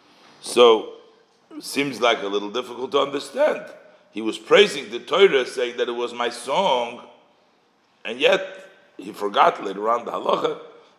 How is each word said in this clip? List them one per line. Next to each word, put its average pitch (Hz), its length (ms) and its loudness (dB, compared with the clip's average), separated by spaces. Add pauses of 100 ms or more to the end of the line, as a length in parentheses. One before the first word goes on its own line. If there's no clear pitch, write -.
(400)
So, 113 540 4 (580)
it - 100 -16
seems 131 380 -4
like 113 220 2
a 101 40 -6
little 101 240 -4
difficult 120 420 -8
to 143 60 2
understand. 143 680 -2 (480)
He 104 100 -10
was 110 160 -4
praising 156 520 2
the 120 80 -8
Torah, 147 480 4
saying 120 300 -4
that 120 120 -2
it 120 40 -6
was 120 200 -4
my 120 160 -4
song, 123 760 -2 (1000)
and 117 140 -10
yet 190 500 0 (280)
he 98 160 -14
forgot 117 520 2
later 101 240 -4
on 117 160 0
the - 60 -8
halacha. 143 480 -2 (400)